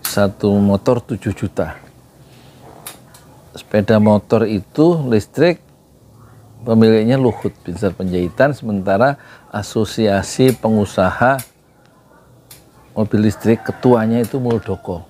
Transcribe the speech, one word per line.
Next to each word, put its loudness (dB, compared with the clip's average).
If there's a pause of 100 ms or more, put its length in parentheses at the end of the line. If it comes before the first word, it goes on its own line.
satu -2
motor 2
tujuh -6
juta. -6 (1800)
Sepeda 0
motor 2
itu 0
listrik 0 (1040)
pemiliknya 4
Luhut -2 (160)
Binsar -4
Penjahitan, -2
sementara -2 (320)
Asosiasi 0
Pengusaha 0 (1500)
Mobil 0
Listrik 0
ketuanya 2
itu -6
Muldoko. -6